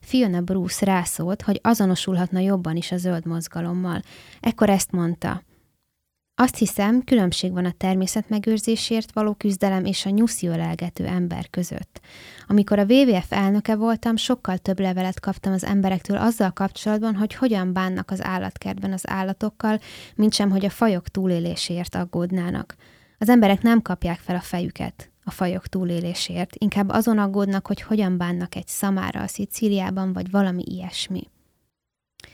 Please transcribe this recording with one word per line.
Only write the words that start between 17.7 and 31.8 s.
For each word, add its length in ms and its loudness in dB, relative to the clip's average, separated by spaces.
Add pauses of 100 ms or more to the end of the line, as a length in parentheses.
bánnak 380 -2
az 140 -4
állatkertben 680 -6
az 160 -6
állatokkal, 720 -2 (340)
mintsem, 360 2
hogy 140 2
a 60 0
fajok 380 0
túléléséért 840 -2
aggódnának. 840 -4 (460)
Az 60 4
emberek 340 6
nem 200 6
kapják 360 -4
fel 180 -4
a 40 -4
fejüket 680 -8 (140)
a 60 -8
fajok 360 -4
túlélésért, 920 -4
inkább 300 0
azon 300 2
aggódnak, 480 0
hogy 140 -4
hogyan 360 0
bánnak 380 -4
egy 120 -10
szamárral 600 -2
Szicíliában, 840 -2
vagy 180 -6
valami 360 0
ilyesmi.” 560 -8 (1120)